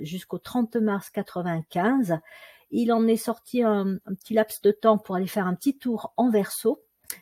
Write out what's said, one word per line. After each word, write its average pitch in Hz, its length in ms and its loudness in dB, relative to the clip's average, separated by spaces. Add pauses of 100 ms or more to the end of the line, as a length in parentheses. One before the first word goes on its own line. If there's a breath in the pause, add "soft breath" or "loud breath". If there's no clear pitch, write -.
jusqu'au 175 360 -10
trente 233 380 -4
mars 208 340 -2
quatre-vingt-quinze. 180 1120 -2 (500 loud breath)
Il 233 240 2
en 226 140 2
est 226 100 4
sorti 240 460 -4
un, 196 420 0
un 190 80 -8
petit - 220 -6
laps - 260 0
de 202 80 4
temps 214 300 4
pour - 160 -8
aller 185 100 -2
faire 185 220 -2
un 185 80 -2
petit - 240 -2
tour - 380 -6
en 247 120 4
Verseau, 214 540 0 (380 loud breath)